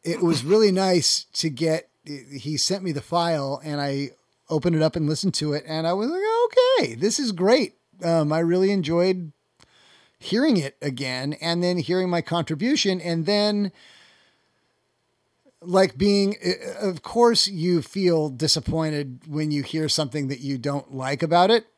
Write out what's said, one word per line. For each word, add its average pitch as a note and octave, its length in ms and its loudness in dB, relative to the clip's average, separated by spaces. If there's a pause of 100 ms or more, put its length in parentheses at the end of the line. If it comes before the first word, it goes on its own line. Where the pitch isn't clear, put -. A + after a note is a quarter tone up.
it E3 180 -2
was D#3 220 2
really G#3 280 4
<laughs> F#3+ 180 2
nice - 340 2 (100)
to - 160 -2
get. D#3 380 -2 (160)
He C#3 520 -10
sent F#3+ 280 -2
me F3 80 -2
the C#3 80 -4
file, D#3+ 640 -2
and D3 160 -6
I C#3 300 -4 (380)
opened D#3+ 280 0
it D#3 60 2
up D#3 120 2
and D#3 140 0
listened D#3 260 -2
to D3+ 200 -2
it, D3 120 -6
and D#3+ 200 -6
I E3+ 80 2
was G#3 160 -2
like, F#4 120 -4 (640)
"Okay, A#2 100 -6
this F3+ 240 -2
is B3 140 -2
great." G3 420 2 (300)
Um, E3 280 2
I D#3+ 60 0
really F3+ 320 2
enjoyed F3 600 0 (840)
hearing B3 400 2
it C#3 220 -4
again, C3 520 -4 (100)
and E3+ 200 -2
then F3+ 160 0
hearing F3+ 300 0
my F3 140 0
contribution, F#3 760 -2
and E3 260 -2
then, G#3 460 0 (1900)
like, F3+ 380 2
being, G3+ 460 2
uh, F3+ 440 -4
of F3+ 140 -6
course A#3 460 2
you F3 340 0
feel E3+ 460 2
disappointed D3 1000 -2
when D3+ 240 -4
you D3 140 0
hear D#3 240 -4
something C#3+ 400 -2
that C3+ 120 -6
you C#3 180 -4
don't C#3 360 -6
like C3 300 -4
about F3 260 4
it. A#3 160 4 (120)